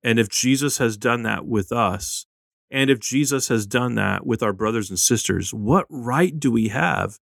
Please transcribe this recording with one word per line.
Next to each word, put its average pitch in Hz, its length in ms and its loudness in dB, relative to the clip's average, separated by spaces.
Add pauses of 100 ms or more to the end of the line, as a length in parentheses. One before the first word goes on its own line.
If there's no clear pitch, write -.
And 117 160 4
if 101 80 2
Jesus 135 500 0
has 117 180 0
done 117 280 -2
that 107 220 -4
with 104 260 -2
us, 104 540 -2 (440)
and 135 200 0
if 123 100 4
Jesus 135 480 -2
has 110 180 0
done 123 300 0
that 101 280 -2
with 113 180 0
our 107 100 0
brothers 107 360 -2
and 92 100 -6
sisters, 95 540 0
what 113 380 2
right 147 480 0
do 139 140 2
we 113 160 2
have 117 580 0